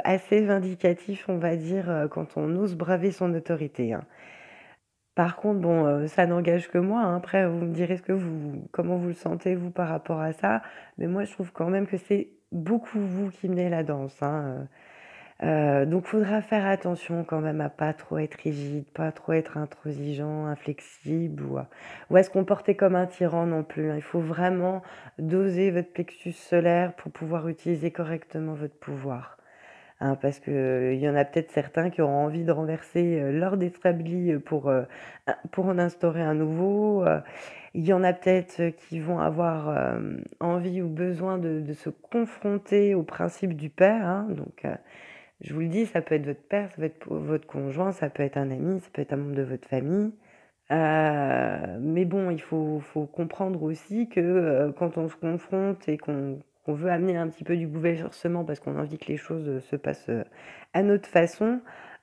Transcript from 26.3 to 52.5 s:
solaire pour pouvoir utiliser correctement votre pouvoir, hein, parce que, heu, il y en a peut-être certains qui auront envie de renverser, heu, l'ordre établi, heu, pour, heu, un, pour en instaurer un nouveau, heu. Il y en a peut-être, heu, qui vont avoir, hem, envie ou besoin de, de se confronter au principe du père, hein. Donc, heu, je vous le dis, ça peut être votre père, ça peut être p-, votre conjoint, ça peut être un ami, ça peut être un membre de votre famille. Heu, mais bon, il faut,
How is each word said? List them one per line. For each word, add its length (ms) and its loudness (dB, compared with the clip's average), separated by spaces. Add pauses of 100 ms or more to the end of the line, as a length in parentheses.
solaire 600 2
pour 180 -14
pouvoir 360 -4
utiliser 420 -2
correctement 640 -6
votre 240 -10
pouvoir, 580 -8 (640)
hein, 140 0
parce 260 -2
que, 100 -8
heu, 440 2
il 60 -2
y 100 2
en 40 0
a 120 4
peut-être 240 -2
certains 400 0
qui 100 -4
auront 240 4
envie 200 -2
de 80 2
renverser, 680 0
heu, 180 0
l'ordre 240 0
établi, 720 0
heu, 80 0
pour, 300 0
heu, 160 4 (400)
un, 100 0 (160)
pour 140 0
en 120 2
instaurer 440 2
un 120 2
nouveau, 680 2
heu. 160 6 (540)
Il 100 -2
y 80 6
en 100 6
a 120 4
peut-être, 460 2
heu, 100 2
qui 300 -10
vont 180 -2
avoir, 580 0
hem, 480 -2 (160)
envie 400 0
ou 80 -2
besoin 480 -2
de, 240 -2
de 140 -6
se 160 -8
confronter 1040 0
au 80 2
principe 500 -4
du 160 -6
père, 380 4
hein. 240 -2
Donc, 340 -8
heu, 60 -4 (720)
je 100 -10
vous 80 -4
le 80 -2
dis, 160 0
ça 160 -2
peut 140 0
être 100 0
votre 240 -6
père, 220 -2
ça 60 -20
peut 80 -4
être 140 -6
p-, 120 -16
votre 360 -2
conjoint, 460 -4
ça 160 -4
peut 140 -4
être 160 -2
un 120 -2
ami, 300 -2
ça 100 -18
peut 120 -6
être 100 -4
un 40 0
membre 180 -4
de 80 0
votre 260 -6
famille. 460 0 (560)
Heu, 1080 2
mais 260 2
bon, 240 0
il 100 -2
faut, 400 -2